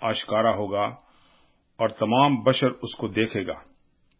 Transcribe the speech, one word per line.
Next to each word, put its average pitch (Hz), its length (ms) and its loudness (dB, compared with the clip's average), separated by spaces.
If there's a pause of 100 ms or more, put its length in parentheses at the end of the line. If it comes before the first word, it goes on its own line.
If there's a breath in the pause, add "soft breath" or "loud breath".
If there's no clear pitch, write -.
آشکارا 110 560 -2
ہوگا 101 280 -4 (960)
اور 113 100 2
تمام 120 540 2
بشر 127 280 2
اس - 240 -10
کو 110 140 -6
دیکھے 101 380 -2
گا۔ 85 120 -10 (600)